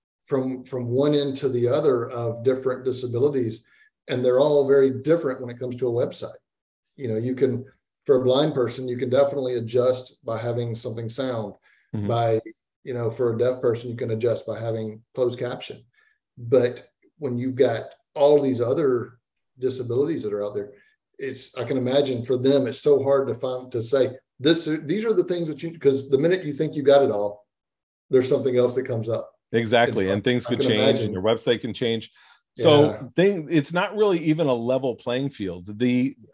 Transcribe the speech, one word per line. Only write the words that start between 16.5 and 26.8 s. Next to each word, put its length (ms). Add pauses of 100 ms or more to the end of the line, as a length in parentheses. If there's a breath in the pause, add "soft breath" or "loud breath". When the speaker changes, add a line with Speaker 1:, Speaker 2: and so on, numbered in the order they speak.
Speaker 1:
when 200
you've 180
got 400 (180)
all 280
these 200
other 580 (380)
disabilities 640
that 100
are 100
out 100
there, 200 (440 soft breath)
it's, 380
I 80
can 140
imagine 460
for 140
them, 300
it's 140
so 200
hard 280
to 60
find, 360
to 100
say, 360 (220)
"This, 260
these 400
are 80
the 100
things 240
that 160
you," 160
'cause 300
the 80
minute 260
you 80
think 240
you 80